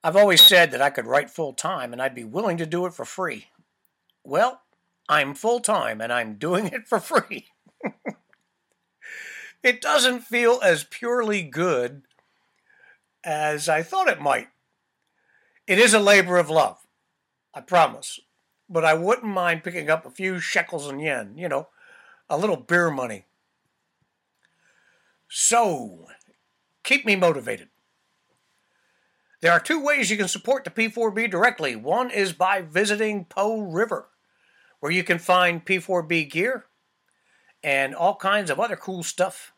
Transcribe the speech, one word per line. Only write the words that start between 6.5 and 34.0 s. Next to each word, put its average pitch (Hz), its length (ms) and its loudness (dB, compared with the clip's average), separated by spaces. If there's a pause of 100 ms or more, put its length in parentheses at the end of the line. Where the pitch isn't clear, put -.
it 226 200 -10
for 214 120 0
free. - 480 -4 (360)
<laughs> - 100 -8 (1700)
It 247 160 2
doesn't 247 460 0
feel 240 360 2
as 165 220 2
purely 233 580 -4
good 143 600 -4 (1200)
as 151 460 -4
I 156 120 2
thought 359 280 0
it 165 100 -2
might. 131 300 0 (1160)
It 196 140 2
is 226 140 6
a 220 60 6
labor 190 380 6
of 156 120 2
love, 143 360 0 (680)
I 143 80 -18
promise. 156 580 0 (480)
But 165 160 -2
I 160 100 6
wouldn't 208 400 0
mind 170 300 0
picking 170 260 -8
up 160 160 0
a - 60 -20
few 185 300 -6
shekels 170 460 -4
and 139 140 -10
yen, 123 360 -6
you 175 100 -10
know, 143 220 -4 (600)
a 147 80 -2
little 185 200 0
beer 170 340 0
money. 120 320 -8 (2000)
So, 131 800 0 (760)
keep 277 220 0
me 208 100 2
motivated. 139 540 -2 (1700)
There 165 140 4
are 165 80 4
two 311 200 -4
ways 277 300 0
you 214 60 -2
can 196 100 -2
support 254 380 -2
the 165 60 -10
P 226 180 -2
four 226 200 -2
B 220 160 -4
directly. 185 480 0
One 180 380 -4
is 196 220 -2
by 185 280 0
visiting 208 600 -2
Po 214 380 -4
River, 185 480 -4 (720)